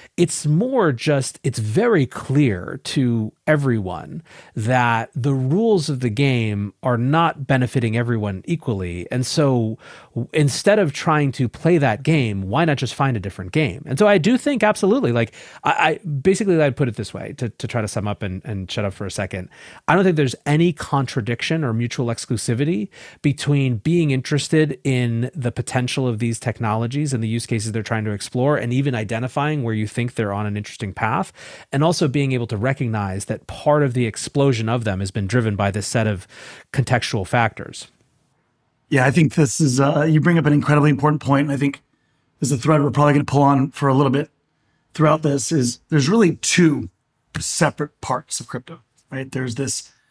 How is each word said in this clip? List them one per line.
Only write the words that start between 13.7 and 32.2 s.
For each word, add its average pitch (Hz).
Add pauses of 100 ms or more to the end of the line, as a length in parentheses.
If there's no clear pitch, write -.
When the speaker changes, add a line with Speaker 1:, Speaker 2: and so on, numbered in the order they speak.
Speaker 1:
And 131
so 208
I 202
do 220
think 277
absolutely, 208
like, 117 (300)
I, 151
I 156 (100)
basically 175
I'd 139
put 139
it 110
this 104
way 87
to, 120
to -
try 117
to 107
sum 101
up 104
and, 95
and 98
shut 107
up 98
for 101
a 90
second. 92 (380)
I 151
don't 190
think 180
there's 135 (100)
any 160
contradiction 139
or 117
mutual 117
exclusivity 135 (340)
between 139
being 160
interested 151
in 123
the 120
potential 127
of 113
these 117
technologies 117
and 117
the 113
use 113
cases 110
they're 110
trying 110
to 107
explore, 127
and 117
even 135
identifying 123
where 113
you 107
think 120
they're 104
on 104
an 101
interesting 104
path, 135 (380)
and 139
also 165
being 135